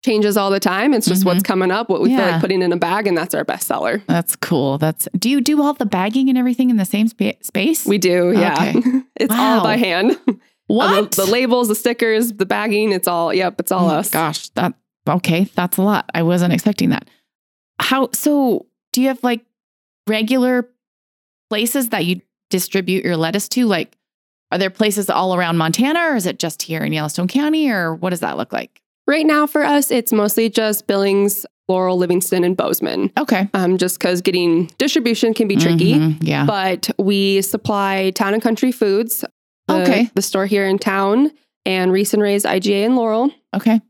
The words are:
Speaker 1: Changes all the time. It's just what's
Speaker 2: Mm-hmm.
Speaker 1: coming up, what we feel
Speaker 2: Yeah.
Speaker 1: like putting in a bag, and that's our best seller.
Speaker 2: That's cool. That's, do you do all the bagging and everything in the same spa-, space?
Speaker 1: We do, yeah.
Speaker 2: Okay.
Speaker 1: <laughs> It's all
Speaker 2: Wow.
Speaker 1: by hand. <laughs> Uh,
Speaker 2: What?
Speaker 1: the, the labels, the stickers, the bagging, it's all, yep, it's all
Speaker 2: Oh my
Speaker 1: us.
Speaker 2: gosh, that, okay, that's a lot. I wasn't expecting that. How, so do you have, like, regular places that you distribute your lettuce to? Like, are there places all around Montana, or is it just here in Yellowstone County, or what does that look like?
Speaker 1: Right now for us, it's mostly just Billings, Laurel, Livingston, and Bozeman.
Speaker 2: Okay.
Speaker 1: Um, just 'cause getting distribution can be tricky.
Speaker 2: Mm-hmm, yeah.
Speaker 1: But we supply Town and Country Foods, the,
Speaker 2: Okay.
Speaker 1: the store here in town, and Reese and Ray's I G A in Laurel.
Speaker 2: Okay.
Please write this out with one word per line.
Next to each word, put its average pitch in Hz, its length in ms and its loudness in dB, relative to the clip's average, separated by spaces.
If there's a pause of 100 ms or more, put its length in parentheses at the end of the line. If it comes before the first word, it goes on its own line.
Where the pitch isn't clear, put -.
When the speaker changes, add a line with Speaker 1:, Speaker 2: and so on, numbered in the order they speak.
Speaker 1:
Changes 208 320 2
all 196 140 2
the 196 100 2
time. 208 360 0
It's 214 100 0
just 190 200 2
what's 185 180 2
Speaker 2:
Mm-hmm. - 100 -4
Speaker 1:
coming 185 180 0
up, 196 160 -2
what 185 140 0
we - 80 4
feel 254 80 2
Speaker 2:
Yeah. 185 140 2
Speaker 1:
like 165 100 0
putting 185 220 0
in 180 100 0
a 175 40 -2
bag, 180 280 -2
and 190 100 2
that's 165 200 -4
our - 80 -4
best - 240 -6
seller. 151 400 -4
Speaker 2:
That's 170 280 -2
cool. 139 440 -2
That's, 156 360 -2
do 220 140 -2
you 277 120 0
do 294 200 2
all 294 120 0
the 262 120 -2
bagging 214 420 0
and 254 120 2
everything 254 320 0
in 233 60 2
the 196 80 0
same 214 220 0
spa-, - 360 -2
space? - 420 -2
Speaker 1:
We 202 140 2
do, 180 360 2
yeah. 180 180 2 (220)
Speaker 2:
Okay. 247 60 4 (240)
Speaker 1:
<laughs> - 140 -20
It's - 160 0
all 240 220 2
Speaker 2:
Wow. 196 60 2
Speaker 1:
by 214 140 2
hand. 196 460 0
<laughs> - 40 0
Uh, - 460 -6
Speaker 2:
What? 208 380 2
Speaker 1:
the, 190 140 0
the 190 60 2
labels, 247 360 2
the 214 80 0
stickers, 233 560 0
the 202 140 -4
bagging, 208 480 0
it's 185 140 -4
all, 170 260 0
yep, 185 260 -2
it's 180 140 -2
all 180 120 2
Speaker 2:
Oh - 40 4
my 151 80 2
Speaker 1:
us. 175 120 -4
Speaker 2:
gosh, 156 420 -4
that, - 220 -2 (320)
okay, 175 480 0
that's 180 220 -2
a 190 60 -2
lot. 202 340 0
I 165 80 0
wasn't 175 300 2
expecting - 380 0
that. - 180 -6 (680)
How, 262 340 0
so 277 540 0 (260)
do 247 80 2
you 269 80 4
have, 262 120 -6
like, 240 200 -2 (680)
regular 247 640 0 (800)
places 233 400 -2
that 190 160 -2
you 180 160 -2 (280)
distribute 185 540 -2
your 175 140 -2
lettuce 165 320 -2
to? 247 160 0
Like, 190 320 -2 (540)
are 180 60 0
there 185 120 0
places 202 400 -2
all 185 260 0
around 170 220 0
Montana, 220 420 0 (120)
or 277 40 0
is 190 100 -2
it 175 140 -6
just 170 220 -6
here 160 220 -6
in 151 100 -4
Yellowstone 156 340 -4
County, 302 420 0
or 175 260 -2
what 180 160 -4
does 175 100 -4
that 71 160 -6
look - 160 -8
like? - 280 -8 (260)
Speaker 1:
Right 302 180 2
now 302 220 2
for 294 180 0
us, 285 260 2
it's 240 220 -2
mostly 214 360 2
just 214 380 -2
Billings, 202 580 0 (220)
Laurel, 185 300 0
Livingston, 180 480 0
and 180 100 0
Bozeman. - 600 -2
Speaker 2:
Okay. 202 360 0
Speaker 1:
Um, 185 240 0
just 180 220 -4
'cause 180 220 -2
getting 175 560 0
distribution 233 560 0
can 220 160 0
be 196 80 2
tricky. 165 380 4
Speaker 2:
Mm-hmm, 156 300 2
yeah. 147 200 0
Speaker 1:
But 190 520 -2
we 196 440 2
supply 196 720 -2
Town 196 220 -2
and 220 80 -2
Country 240 300 0
Foods, 220 540 -2 (420)
the, 185 160 0
Speaker 2:
Okay. 220 320 2
Speaker 1:
the 196 60 0
store 190 260 -2
here 196 180 0
in 190 140 0
town, 202 520 0 (340)
and 185 280 0
Reese 202 200 0
and 208 80 2
Ray's 202 240 0
I - 140 0
G 196 140 -2
A 202 120 0
in 247 100 2
Laurel. 233 360 0 (240)
Speaker 2:
Okay. 220 240 2 (100)